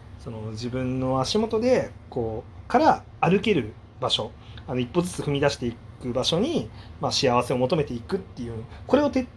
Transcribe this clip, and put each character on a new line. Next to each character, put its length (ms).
そ 120
の、 200
自 180
分 300
の 220
足 160
元 240
で、 300
こ 340
う、 40
か 80
ら 260
歩 180
け 140
る 200
場 80
所、 220
あ 60
の、 80
一 60
歩 140
ず 80
つ 120
踏 100
み 80
出 100
し 80
て 100
い 80
く 100
場 100
所 160
に、 300
ま 100
あ、 20
幸 300
せ 120
を 40
求 200
め 80
て 80
い 60
く 180
っ 20
て 240
い 60
う、 140
こ 120
れ 60
を 60
徹 160